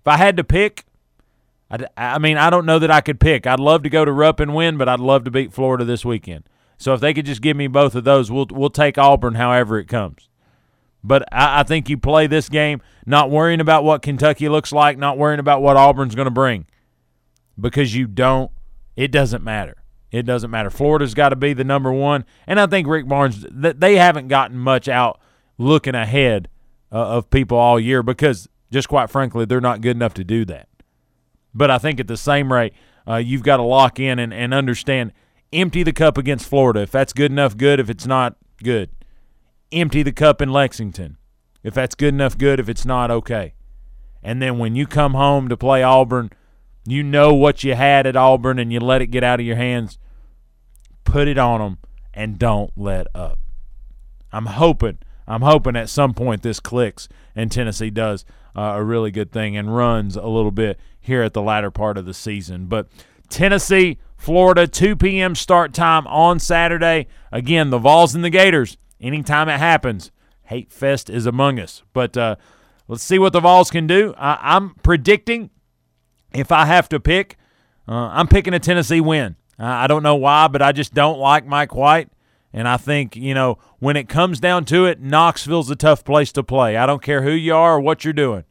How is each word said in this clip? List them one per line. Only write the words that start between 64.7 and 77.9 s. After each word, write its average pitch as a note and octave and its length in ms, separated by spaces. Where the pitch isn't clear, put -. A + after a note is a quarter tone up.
P F#3+ 260
M F#3 140
start E3 400
time D#3+ 320
on E3 320
Saturday. E3 720
Again, C#3 380
the B2 80
Vols C#3+ 360
and E3+ 80
the E3+ 80
Gators, E3+ 460
anytime D3 480
it C#3+ 100
happens, C#3 540
hate A#2 260
fest C#3 400
is A2+ 160
among C3 320
us. - 240
But, B2 240
uh, A2+ 200
let's A#2 160
see F#3 160
what F#3+ 140
the F3 80
Vols F3+ 280
can E3 200
do. G3 280
I, C#3+ 240
I'm F3 440
predicting, G3+ 680
if C3+ 200
I D#3 140
have E3+ 240
to D3+ 100
pick, F#3 360
uh, A#2 240